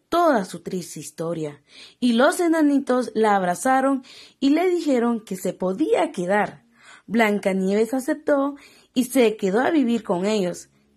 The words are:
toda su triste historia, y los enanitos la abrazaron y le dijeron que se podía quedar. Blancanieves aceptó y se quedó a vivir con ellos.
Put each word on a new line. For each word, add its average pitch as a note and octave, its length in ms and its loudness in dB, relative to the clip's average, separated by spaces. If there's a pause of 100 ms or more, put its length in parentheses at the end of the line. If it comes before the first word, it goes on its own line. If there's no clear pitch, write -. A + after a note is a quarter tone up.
(100)
toda D#4 340 2
su F3 160 -14
triste E3+ 400 -10
historia, D#3+ 640 -8 (360)
y B3 140 2
los C4+ 280 4
enanitos C#4+ 760 2
la G#3+ 200 2
abrazaron C4 720 0 (340)
y C#4 120 2
le E4+ 180 2
dijeron B3 560 0
que F#3 120 -8
se F3+ 180 -6
podía D4 580 -2
quedar. F3 540 -2 (400)
Blancanieves G3+ 880 0
aceptó C#4+ 600 -2 (360)
y B3+ 120 0
se A3+ 340 2
quedó G3 220 0
a C4+ 100 2
vivir A#3 340 0
con F#3 220 -2
ellos. F#3 420 -2 (280)